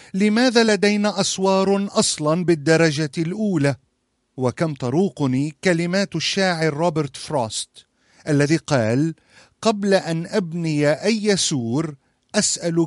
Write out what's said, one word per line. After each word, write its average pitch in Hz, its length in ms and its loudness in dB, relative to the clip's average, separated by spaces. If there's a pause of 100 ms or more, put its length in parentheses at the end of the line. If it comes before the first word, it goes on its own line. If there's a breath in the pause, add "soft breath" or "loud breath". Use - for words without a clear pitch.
(140 loud breath)
لماذا 220 500 4
لدينا 208 580 2
أسوار 196 720 0
أصلاً 165 540 0
بالدرجة 160 720 2
الأولى؟ 170 580 0 (600)
وكم 135 360 -2
تروقني 143 880 -2
كلمات 175 520 0
الشاعر 165 580 0
روبرت 151 440 -2
فروست 127 520 -6 (580 soft breath)
الذي 147 300 2
قال: 135 560 0 (480 soft breath)
"قبل 202 320 0
أن 165 320 0
أبني 165 640 -2
أي 202 480 0
سور 139 580 -2 (400)
أسأل 170 520 0